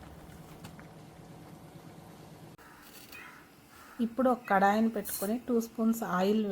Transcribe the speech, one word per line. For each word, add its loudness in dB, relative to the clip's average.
ఇప్పుడు 2
ఒక 0
కడాయిని 6
పెట్టుకొని -2
టూ 2
స్పూన్స్ 0
ఆయిల్ 4